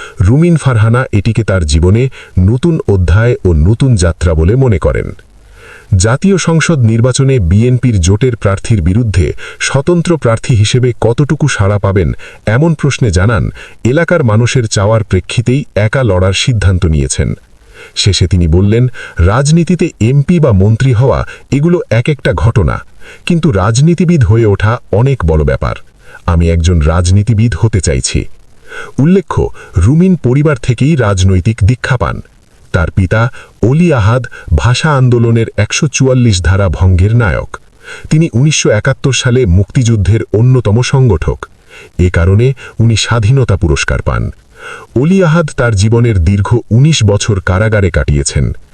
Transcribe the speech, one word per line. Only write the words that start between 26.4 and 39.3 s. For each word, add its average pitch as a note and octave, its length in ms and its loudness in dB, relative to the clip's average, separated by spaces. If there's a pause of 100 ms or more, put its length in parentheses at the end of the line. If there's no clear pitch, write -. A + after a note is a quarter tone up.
একজন E2+ 300 0
রাজনীতিবিদ G2 800 0
হতে G#2+ 240 0
চাইছি।" - 440 -4 (760)
উল্লেখ্য, F3 500 0 (280)
রুমিন E3 380 2
পরিবার C#3+ 420 0
থেকেই C3 380 0
রাজনৈতিক G2 680 0
দীক্ষা B2 340 0
পান। C2 240 -4 (500)
তার D#2 200 -2
পিতা G#2+ 400 0 (300)
অলি D#3 320 2
আহাদ A#2+ 340 0 (280)
ভাষা B2 420 0
আন্দোলনের A#2 500 2 (100)
একশো G#2 300 -2
চুয়াল্লিশ B2 560 0
ধারা F#2+ 260 2
ভঙ্গের F#2 460 2
নায়ক। F2 420 -2 (520)
তিনি D#3+ 240 2
উনিশশো D3 360 0
একাত্তর C3 440 0
সালে B2 320 0